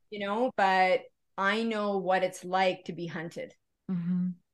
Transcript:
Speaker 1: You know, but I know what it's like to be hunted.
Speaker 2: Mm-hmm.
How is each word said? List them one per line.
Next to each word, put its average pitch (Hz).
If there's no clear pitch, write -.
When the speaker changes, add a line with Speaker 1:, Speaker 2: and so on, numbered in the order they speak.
Speaker 1:
You 202
know, 226
but 185
I 202
know 208
what 185
it's 180
like 185
to 196
be 170
hunted. 165
Speaker 2:
Mm-hmm. 180